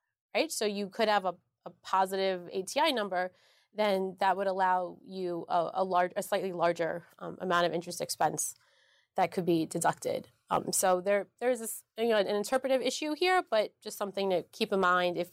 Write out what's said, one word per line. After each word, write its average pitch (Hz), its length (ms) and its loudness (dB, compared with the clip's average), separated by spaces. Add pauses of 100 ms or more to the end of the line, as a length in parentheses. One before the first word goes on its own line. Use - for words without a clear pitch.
(360)
right? 302 160 0
So - 140 -4
you 202 240 -2
could 220 180 0
have 208 160 2
a, 180 120 -2 (300)
a 180 40 -14 (140)
positive 190 680 0
A 190 120 -4
T 262 180 -2
I 320 100 2
number, 185 400 -2 (440)
then 190 440 0
that 190 160 4
would 196 120 0
allow 185 580 0
you 180 420 -6
a, 170 280 0
a 190 80 2
large, 180 320 2
a 190 80 -4
slightly 190 280 -2
larger, 170 520 0 (160)
um, 180 200 -12
amount 175 260 2
of 160 80 0
interest 170 280 -4
expense - 540 -2 (600)
that 175 160 2
could 180 140 -4
be 165 200 2
deducted. 156 640 -2 (220)
Um, 185 220 0
so 185 280 4
there, 196 280 0 (120)
there's 240 200 0
this, - 240 -10 (140)
you 233 120 0
know, 214 80 4
an 196 100 2
interpretive 254 540 0
issue 302 320 -2
here, 359 380 2
but 214 200 2 (120)
just 208 140 -10
something 196 340 -2
to 170 200 2
keep 214 220 -2
in 196 60 2
mind 180 380 4
if 175 160 -4